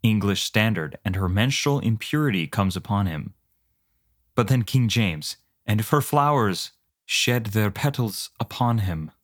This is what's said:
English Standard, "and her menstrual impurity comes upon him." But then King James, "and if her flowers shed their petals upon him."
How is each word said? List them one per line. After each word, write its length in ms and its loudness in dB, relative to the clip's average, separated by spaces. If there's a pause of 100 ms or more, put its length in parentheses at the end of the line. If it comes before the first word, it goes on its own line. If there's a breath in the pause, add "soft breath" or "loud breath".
English 400 2
Standard, 640 0
"and 100 -2
her 140 0
menstrual 500 2
impurity 680 0
comes 280 0
upon 300 -2
him." 300 -6 (960)
But 140 0
then 160 2
King 240 2
James, 500 -2 (280)
"and 140 0
if 100 -4
her 120 4
flowers 720 2 (340)
shed 420 0
their 220 0
petals 680 -4
upon 400 0
him." 320 -4 (120)